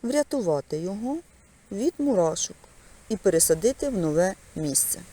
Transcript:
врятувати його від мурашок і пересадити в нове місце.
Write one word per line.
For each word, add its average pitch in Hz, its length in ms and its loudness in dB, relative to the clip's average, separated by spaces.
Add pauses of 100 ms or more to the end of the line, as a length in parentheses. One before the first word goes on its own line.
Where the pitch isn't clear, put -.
врятувати 233 760 0
його 208 400 -6 (540)
від 233 260 -2
мурашок 180 580 0 (520)
і 220 80 -2
пересадити 180 720 2
в 240 100 -2
нове 170 360 2 (220)
місце. 156 440 -2 (120)